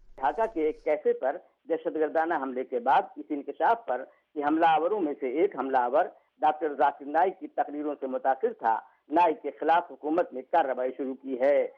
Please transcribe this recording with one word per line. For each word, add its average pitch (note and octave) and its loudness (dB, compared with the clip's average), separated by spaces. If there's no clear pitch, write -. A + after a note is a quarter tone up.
ڈھاکہ F#3 0
کے D#3+ -2
ایک D3+ -2
کیفے D#3 0
پر D3 -2
دہشت D#3+ -4
گردانہ D#3+ 0
حملے C3 -4
کے B2+ -4
بعد C#3 4
اس D3+ -14
انکشاف D#3 -2
پر B2+ -4
کہ D3 -4
حملہ D#3+ 2
آوروں E3 2
میں D3 -2
سے C3 -2
ایک E3 0
حملہ C3+ -2
آور B2+ 2
ڈاکٹر D#3 0
ذاکر C#3 0
نائک D#3+ 0
کی D3 -12
تقریروں D3 -4
سے C#3+ -6
متاثر C3 -2
تھا، A2+ 0
نائک D#3+ 2
کے C#3+ -6
خلاف D#3+ 4
حکومت D3+ -2
نے B2+ -8
کارروائی C3 0
شروع C3+ -4
کی C3 -6
ہے۔ C3+ 4